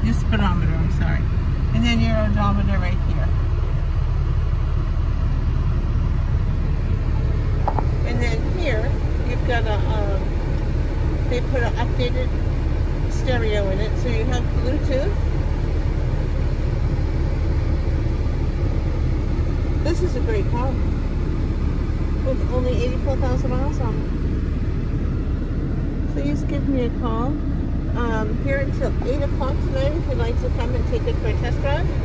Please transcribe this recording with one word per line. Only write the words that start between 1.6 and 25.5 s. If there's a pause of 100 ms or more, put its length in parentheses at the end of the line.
And
then
your
odometer
right (120)
here. (4000)
And
then (160)
here, (380)
you've
got
a,
um, (1080)
they
put
an
updated (840)
stereo
in
it, (100)
so
you
have
Bluetooth. (4000)
This
is
a
great
car (1500)
with (140)
only
eighty-four
thousand
miles
on
it. (2000)